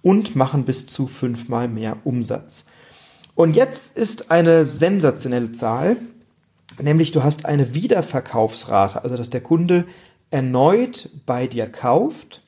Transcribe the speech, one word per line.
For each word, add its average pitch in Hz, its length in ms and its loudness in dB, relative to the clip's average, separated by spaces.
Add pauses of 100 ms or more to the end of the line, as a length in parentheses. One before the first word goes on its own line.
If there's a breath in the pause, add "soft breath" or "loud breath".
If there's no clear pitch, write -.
und 202 340 2
machen 135 300 0
bis 131 220 -6
zu - 200 -4
fünfmal 120 640 -6
mehr 110 360 -6
Umsatz. 120 640 -6 (680 soft breath)
Und 165 220 4
jetzt 262 400 2
ist - 340 -2
eine 165 340 6
sensationelle 131 880 0
Zahl, 123 440 0 (840)
nämlich 156 300 2
du 151 120 2
hast 151 240 0
eine 139 280 0
Wiederverkaufsrate, 123 1300 0
also 123 140 -6
dass 120 140 -8
der 123 100 -4
Kunde 175 440 2 (460 loud breath)
erneut 143 800 0 (160)
bei 127 200 -2
dir 120 220 -6
kauft 156 800 -2